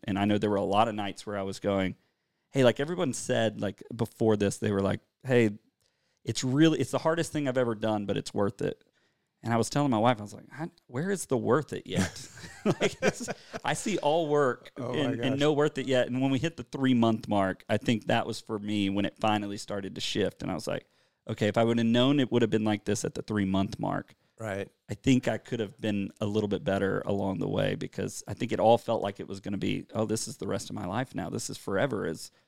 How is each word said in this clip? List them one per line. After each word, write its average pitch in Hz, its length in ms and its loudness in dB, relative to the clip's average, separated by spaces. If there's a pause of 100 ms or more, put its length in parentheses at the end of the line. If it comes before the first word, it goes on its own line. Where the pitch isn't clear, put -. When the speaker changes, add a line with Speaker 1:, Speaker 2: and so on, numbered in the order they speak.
Speaker 1:
and 98 140 -2
I 101 60 2
know 104 140 4
there 104 120 2
were 104 60 2
a 98 80 2
lot 101 220 4
of 110 80 -4
nights 101 320 -8
where 104 100 -8
I 98 60 -6
was 95 160 -8
going, 98 380 0 (560)
"Hey," 139 100 2
like, 120 160 6
everyone 160 340 -2
said, 113 480 0
like, 101 220 -6 (120)
before 110 420 2
this, 101 220 0
they 107 120 -2
were 101 120 0
like, 98 180 0 (240)
"Hey, 120 260 4 (760)
it's - 200 -4
really, 147 360 4
it's 131 120 -2
the 160 60 0
hardest 160 340 0
thing 147 160 -2
I've 127 100 0
ever 117 160 2
done, 107 320 -2
but 98 100 -2
it's 101 160 -6
worth 101 300 0
it." - 200 -4 (600)
And 113 100 -2
I 117 40 2
was 113 120 2
telling 143 220 0
my 113 80 2
wife, 117 220 4
I - 20 -8
was 101 100 -12
like, - 140 -18 (100)
"I, 160 140 -8 (160)
where 143 240 -6
is 190 160 -4
the 135 100 0
worth 113 360 2
it - 140 -8
yet?" - 480 -2
<laughs> - 60 -20 (400)
Like, - 200 -2
this, - 280 -2 (340)
I 143 120 -2
see 180 240 -2
all 156 280 2
work 147 520 2
Speaker 2:
Oh 123 160 -6
my 151 60 -2
Speaker 1:
and, 139 200 0
and 131 140 0
Speaker 2:
gosh. 139 60 -4
Speaker 1:
no 151 120 4
worth 147 240 2
it 135 100 -4
yet. 127 200 2
And 127 160 -2
when 135 80 2
we 135 80 2
hit 160 180 -2
the 127 60 -10
three-month 120 680 2
mark, 98 400 2
I 110 80 2
think 107 300 0
that 117 200 2
was - 140 -8
for 110 180 -6
me 101 300 0
when 98 160 0
it - 160 -6
finally 104 380 0
started 98 380 -8
to - 40 -10
shift. - 400 -2
And 90 100 -6
I 92 40 -2
was 82 120 -8
like, - 200 -6 (420)
"Okay, 113 200 0
if 101 100 2
I 117 60 6
would 117 140 2
have 117 80 2
known 127 340 4
it 123 120 0
would 120 80 4
have 113 100 2
been 110 140 0
like 107 220 0
this 104 180 -2
at - 100 -2
the - 80 -8
three-month 98 560 0
mark, 98 360 -6 (260)
Speaker 2:
Right. 101 280 -6 (220)
Speaker 1:
I 104 40 -4
think 127 340 2
I 110 100 -2
could - 220 -8
have 104 200 -6
been 104 300 -2 (100)
a 110 60 -2
little 104 220 0
bit 98 160 -2
better 98 400 0
along 98 340 -2
the 98 100 -2
way," 101 260 0
because 98 520 -8
I - 60 -8
think 113 180 -6
it 113 100 -4
all 113 180 6
felt - 240 -2
like 101 180 -6
it - 80 -10
was 98 120 -10
gonna 98 180 -6
be, 98 260 -4 (100)
"Oh, 110 120 0
this 110 200 -4
is - 120 -12
the 95 80 -8
rest 98 240 -6
of 104 40 -12
my 101 120 -8
life 110 280 -6
now. 87 140 -6
This 110 220 -6
is 107 80 -12
forever," 101 480 -2
is - 240 -8 (180)